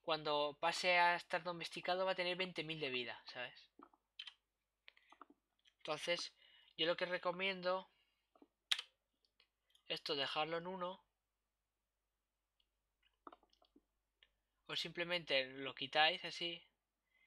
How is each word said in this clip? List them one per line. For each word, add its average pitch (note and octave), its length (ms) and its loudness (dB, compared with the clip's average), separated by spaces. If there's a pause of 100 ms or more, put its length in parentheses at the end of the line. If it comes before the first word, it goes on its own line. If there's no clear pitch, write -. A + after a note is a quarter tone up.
cuando D3+ 560 2
pase F3+ 380 4
a F3 180 8
estar E3+ 280 -2
domesticado F3 640 -2
va F#3+ 80 2
a - 20 2
tener F3+ 220 0
veinte F3 260 -2
mil D#3 160 -6
de C#3+ 100 -2
vida, A#2+ 360 -4
¿sabes? - 440 -10 (2000)
Entonces, E3 560 -4 (440)
yo D#3+ 80 2
lo F3 100 4
que F3+ 100 0
recomiendo, F3+ 840 -2 (2000)
esto D#3+ 280 -4
dejarlo D#3 420 0
en E3+ 100 -6
uno, F#3 360 -6 (3750)
o D3+ 80 -6
simplemente E3+ 720 0
lo C3 280 -8
quitáis D#3 520 2
así E3+ 360 -6 (640)